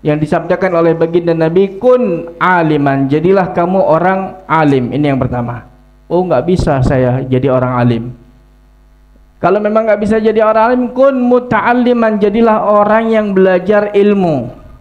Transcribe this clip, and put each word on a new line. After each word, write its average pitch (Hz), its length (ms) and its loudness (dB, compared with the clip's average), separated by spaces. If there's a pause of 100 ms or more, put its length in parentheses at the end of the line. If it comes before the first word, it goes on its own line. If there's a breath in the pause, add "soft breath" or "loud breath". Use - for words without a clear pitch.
yang 151 160 -2
disabdakan 170 640 -2
oleh 165 80 2
baginda 165 400 0
Nabi, 170 480 0
"Kun 240 560 0
aliman, 151 720 0
jadilah 170 480 0
kamu 185 240 0
orang 185 560 0 (100)
alim." 139 460 0
Ini 143 240 -2
yang 127 60 -2
pertama. 120 420 -6 (480)
"Oh, 180 160 -2
nggak 131 160 0
bisa 160 400 0
saya 127 400 0
jadi 127 260 -2
orang 127 240 0
alim." 120 300 0 (1400)
Kalau 196 240 0
memang 220 240 0
nggak 208 140 0
bisa 214 180 0
jadi 214 240 0
orang 220 240 2
alim, 254 160 0 (100)
"Kun 269 220 2 (100)
muta'alliman, 240 960 0
jadilah 214 460 2
orang 214 500 2
yang 208 180 0
belajar 190 640 2
ilmu." 185 560 0 (280)